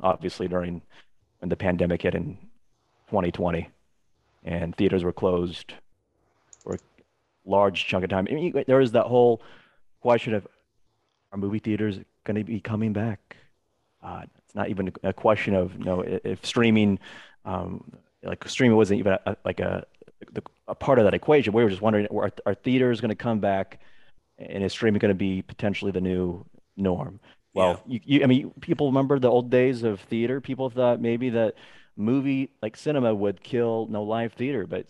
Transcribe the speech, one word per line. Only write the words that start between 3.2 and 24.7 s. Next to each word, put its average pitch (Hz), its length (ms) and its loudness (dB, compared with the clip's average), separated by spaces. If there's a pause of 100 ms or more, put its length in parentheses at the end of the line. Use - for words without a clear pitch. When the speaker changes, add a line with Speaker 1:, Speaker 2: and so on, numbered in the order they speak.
Speaker 1:
twenty, 87 380 -4 (720)
and 87 320 -6
theaters 95 280 2
were 87 100 -2
closed 90 600 -2 (880)
for - 100 -8
a - 60 -8 (680)
large 98 400 2
chunk 92 180 -2
of 92 60 -4
time. 95 200 0
I 120 40 -2
mean, 151 320 -2
there 131 160 6
is 123 120 2
that 117 120 4
whole 120 380 4 (580)
question 120 320 2
of, 101 140 -2 (840)
are - 60 -10
movie 101 220 -2
theaters 104 400 -2 (240)
gonna 107 200 -2
be 104 160 -6
coming 110 320 -4
back? 104 460 -6 (680)
Uh, 90 200 -14 (200)
it's - 120 -20
not 101 140 -4
even 95 220 -4 (120)
a 95 100 -2
question 107 400 2
of, 92 240 0
you - 60 -10
know, 90 200 -2
i-, 92 200 -4
if 95 200 -6
streaming, 110 540 4 (480)
um, 90 380 -8 (400)
like, 90 240 -10
streaming 120 280 4
wasn't 101 240 4
even 98 140 2
a, 95 140 -2
a, 104 180 -4
like, 92 140 -4
a, 92 260 -4 (480)
the, - 80 -8 (260)
a 101 60 -8
part 135 240 2
of 113 80 6
that 95 80 6
equation. 113 400 2
We 117 100 4
were 110 60 4
just 95 140 -4
wondering, 104 240 2
are, 101 240 -4 (160)
are 101 80 0
theaters 127 440 0
gonna 110 140 -2
come 113 260 -2
back, 98 400 -2 (600)
and 98 240 -6
is 95 80 0